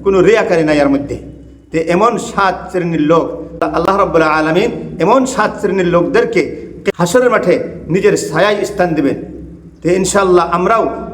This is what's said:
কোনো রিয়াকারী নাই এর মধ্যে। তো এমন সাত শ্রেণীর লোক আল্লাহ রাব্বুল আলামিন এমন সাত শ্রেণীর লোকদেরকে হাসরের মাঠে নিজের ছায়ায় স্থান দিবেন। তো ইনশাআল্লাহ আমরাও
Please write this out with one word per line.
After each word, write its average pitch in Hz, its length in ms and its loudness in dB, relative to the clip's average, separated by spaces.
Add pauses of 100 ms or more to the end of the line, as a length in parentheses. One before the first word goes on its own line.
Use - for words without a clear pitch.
কোনো 196 160 2
রিয়াকারী 185 420 4
নাই 151 160 2
এর 143 100 4
মধ্যে। 123 280 -2 (560)
তো 160 60 0
এমন 190 400 2
সাত - 520 -4
শ্রেণীর 170 300 -2
লোক 151 420 2 (200)
আল্লাহ 165 340 0
রাব্বুল 170 260 2
আলামিন 160 480 2 (300)
এমন 247 260 4
সাত 214 340 -4
শ্রেণীর 185 260 0
লোকদেরকে 175 840 0 (260)
হাসরের 240 360 2
মাঠে 180 280 2 (300)
নিজের 185 400 2
ছায়ায় 190 360 0
স্থান 175 300 -2
দিবেন। 139 200 0 (680)
তো - 60 -2
ইনশাআল্লাহ 185 640 2
আমরাও 175 460 0 (180)